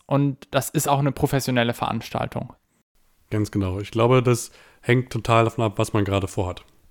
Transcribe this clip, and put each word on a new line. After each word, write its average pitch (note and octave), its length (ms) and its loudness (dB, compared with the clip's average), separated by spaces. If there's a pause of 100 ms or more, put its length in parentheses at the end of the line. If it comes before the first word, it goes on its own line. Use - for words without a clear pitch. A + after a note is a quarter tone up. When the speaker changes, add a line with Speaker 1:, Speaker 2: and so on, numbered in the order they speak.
Speaker 1:
und C#3 440 0
das C3 180 0
ist D3+ 200 -2
auch C#3 100 4
eine C#3 140 0
professionelle B2+ 600 0
Veranstaltung. - 800 -6 (760)
Speaker 2:
Ganz G#2+ 200 0
genau. F#2+ 300 -2
Ich G2+ 100 -10
glaube, A#2+ 320 4
das A#2+ 300 0 (300)
hängt B2 280 2
total A2+ 340 2
davon A2+ 200 -2
ab, G#2 140 -2
was A2 160 -2
man G2+ 100 2
gerade G2 240 0
vorhat. F2+ 360 -6 (260)